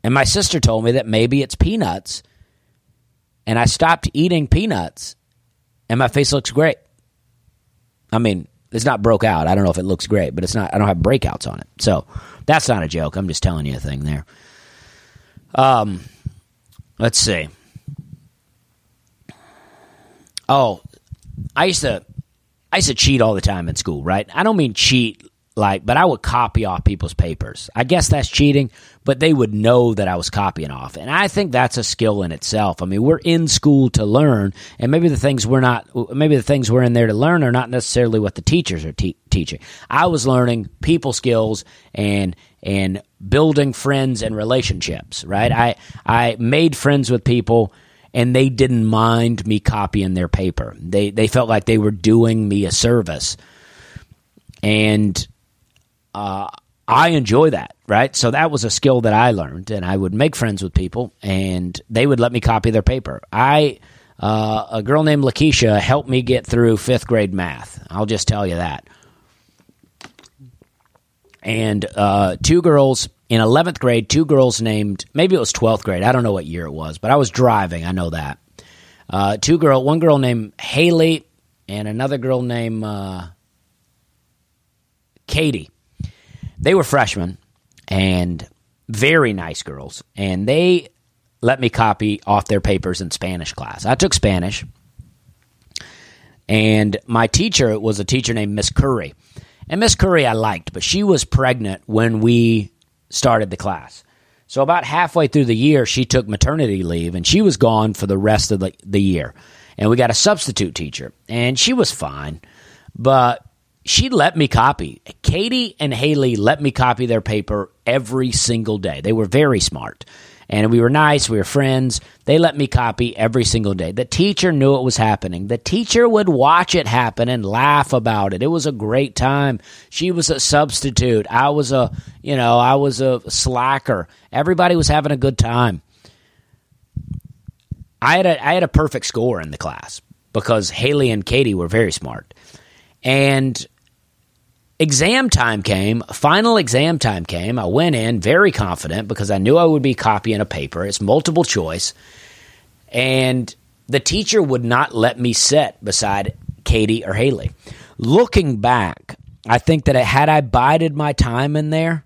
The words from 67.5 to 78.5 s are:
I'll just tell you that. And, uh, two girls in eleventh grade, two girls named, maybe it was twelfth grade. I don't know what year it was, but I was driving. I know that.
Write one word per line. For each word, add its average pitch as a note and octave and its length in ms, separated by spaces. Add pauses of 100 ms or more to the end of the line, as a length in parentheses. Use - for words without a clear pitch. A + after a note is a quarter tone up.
I'll G#2 160
just G#2+ 220
tell G#2 180
you F2 100
that. E2+ 320 (2500)
And, G#2+ 440 (100)
uh, G2+ 480
two E3+ 180
girls C#3+ 480 (200)
in A2+ 120
eleventh D3 380
grade, A#2 300
two D#3 160
girls C3 360
named, G#2+ 520
maybe F#3 220
it D3+ 40
was A2 120
twelfth A2 320
grade. F#2 200
I A#2+ 80
don't B2 120
know G#2+ 100
what F2 120
year E2 200
it D2 60
was, D#2 260
but A2+ 140
I C#3 40
was C3+ 140
driving. G2 560
I F2 60
know F2+ 200
that. D2+ 280 (680)